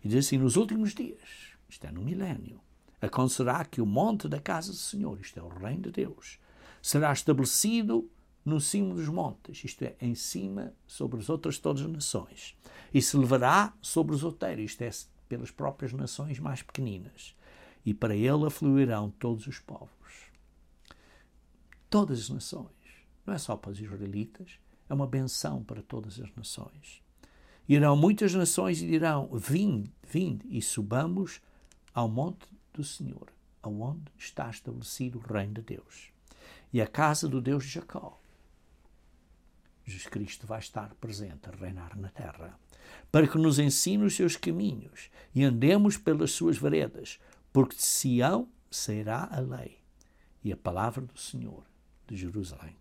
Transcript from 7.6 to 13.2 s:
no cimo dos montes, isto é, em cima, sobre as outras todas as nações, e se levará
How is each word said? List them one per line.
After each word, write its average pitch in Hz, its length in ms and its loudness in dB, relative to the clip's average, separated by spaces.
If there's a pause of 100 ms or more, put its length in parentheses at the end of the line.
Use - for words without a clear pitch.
no 151 160 2
cimo 190 320 0
dos 165 160 -2
montes, 151 560 -6
isto - 200 -8
é, 120 160 -8
em 117 160 -2
cima, - 580 -6 (100)
sobre 123 360 -6
as 101 80 -6
outras 156 300 -2
todas 143 240 -2
as 156 60 -4
nações, - 680 -6 (360)
e 139 80 8
se - 160 2
levará 139 640 6